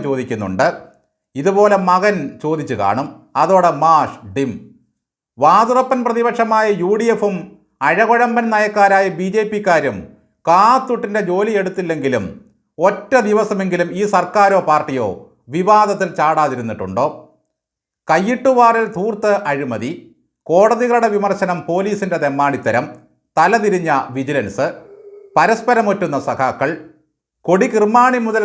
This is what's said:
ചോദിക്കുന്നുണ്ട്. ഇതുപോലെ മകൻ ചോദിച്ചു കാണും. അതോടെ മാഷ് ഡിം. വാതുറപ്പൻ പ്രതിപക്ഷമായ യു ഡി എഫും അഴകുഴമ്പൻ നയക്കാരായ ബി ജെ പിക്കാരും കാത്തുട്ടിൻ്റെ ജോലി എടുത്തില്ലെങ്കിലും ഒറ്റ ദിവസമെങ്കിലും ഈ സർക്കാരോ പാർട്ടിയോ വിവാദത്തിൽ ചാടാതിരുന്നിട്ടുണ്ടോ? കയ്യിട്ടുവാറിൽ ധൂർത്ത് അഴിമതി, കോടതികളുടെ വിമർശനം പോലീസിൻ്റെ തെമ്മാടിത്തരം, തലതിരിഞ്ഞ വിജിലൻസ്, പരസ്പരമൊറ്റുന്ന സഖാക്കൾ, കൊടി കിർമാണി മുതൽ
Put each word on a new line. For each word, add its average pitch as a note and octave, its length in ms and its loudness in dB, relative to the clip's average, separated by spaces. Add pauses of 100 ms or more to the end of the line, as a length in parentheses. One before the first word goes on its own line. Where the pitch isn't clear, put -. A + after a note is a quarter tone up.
ചോദിക്കുന്നുണ്ട്. A#2+ 600 -2 (760)
ഇതുപോലെ G3+ 360 2 (140)
മകൻ G3 240 2 (280)
ചോദിച്ചു D3 400 -4
കാണും. A2 260 -2 (340)
അതോടെ F3 280 4 (120)
മാഷ് D#3 380 2 (140)
ഡിം. C3+ 160 0 (880)
വാതുറപ്പൻ A#3 680 2
പ്രതിപക്ഷമായ A3+ 600 0 (160)
യു F#3+ 180 0
ഡി A#3 140 -2
എഫും G#3 220 -2 (520)
അഴകുഴമ്പൻ A#3 680 2
നയക്കാരായ G3+ 520 2 (120)
ബി F#3 160 -4
ജെ G#3+ 160 0
പിക്കാരും E3 460 0 (520)
കാത്തുട്ടിൻ്റെ A3 720 2 (100)
ജോലി G#3 300 0
എടുത്തില്ലെങ്കിലും D#3+ 640 -4 (540)
ഒറ്റ G3 340 -2 (160)
ദിവസമെങ്കിലും F#3+ 600 0 (120)
ഈ - 20 -4 (120)
സർക്കാരോ G3 440 2 (100)
പാർട്ടിയോ C3+ 400 0 (460)
വിവാദത്തിൽ G3 540 2 (100)
ചാടാതിരുന്നിട്ടുണ്ടോ? B2 880 -2 (1040)
കയ്യിട്ടുവാറിൽ A#3 760 2 (100)
ധൂർത്ത് G#3 380 -2 (180)
അഴിമതി, C#3 400 -6 (600)
കോടതികളുടെ A3+ 640 2
വിമർശനം F#3+ 500 -2
പോലീസിൻ്റെ F#3+ 560 -4
തെമ്മാടിത്തരം, C#3 600 -2 (540)
തലതിരിഞ്ഞ F#3 520 2 (240)
വിജിലൻസ്, C3+ 520 -4 (720)
പരസ്പരമൊറ്റുന്ന G3+ 800 0 (120)
സഖാക്കൾ, C3 420 -2 (760)
കൊടി F#3 260 2
കിർമാണി A3+ 540 2
മുതൽ A3 180 0